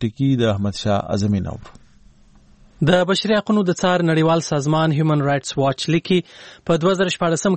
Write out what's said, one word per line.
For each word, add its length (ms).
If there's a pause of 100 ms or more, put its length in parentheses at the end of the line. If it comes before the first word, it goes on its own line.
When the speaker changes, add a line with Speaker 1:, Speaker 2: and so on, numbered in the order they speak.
Speaker 1:
ټکي 300 (100)
د 140
احمد 260
شاه 180 (120)
اعظمي 300
نه 120
اورو. 180 (1160)
Speaker 2:
د 120 (100)
بشري 260
حقوقو 320
د 100
څار 300
نړیوال 400
سازمان 480
هیومن 320
رایټس 300
واچ 360
لیکي، 240 (480)
په 160
دوه 160
زره 160
شپاړسم 420